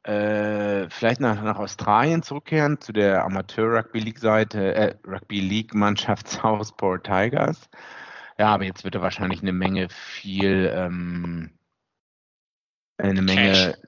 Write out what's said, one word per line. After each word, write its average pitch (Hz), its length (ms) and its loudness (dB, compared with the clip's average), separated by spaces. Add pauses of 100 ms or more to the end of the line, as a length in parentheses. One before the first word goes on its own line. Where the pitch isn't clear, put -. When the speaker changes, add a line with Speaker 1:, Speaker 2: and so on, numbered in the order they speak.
Speaker 1:
ja, 104 80 -4
äh, 104 800 0
vielleicht 117 280 0
nach, 110 220 0
nach 107 160 -2
Australien 113 640 2
zurückkehren, 151 580 0
zu - 140 -12
der 101 320 4
Amateur-Rugby-League-Seite, 110 1500 0
äh, 104 200 2 (100)
Rugby-League-Mannschaft 104 1200 -2
<laughs> - 20 -18
Southport 104 760 -2
Tigers. 101 640 0 (680)
Ja, 107 160 4
aber 98 100 0
jetzt 95 220 -8
wird 92 100 -6
er 92 60 -2
wahrscheinlich 92 400 -2
eine 98 100 -2
Menge 92 380 0
viel, 95 840 0
ähm, 87 760 -6 (1500)
eine 95 240 2
Menge, 95 300 4
Speaker 2:
Cash. 92 220 4 (140)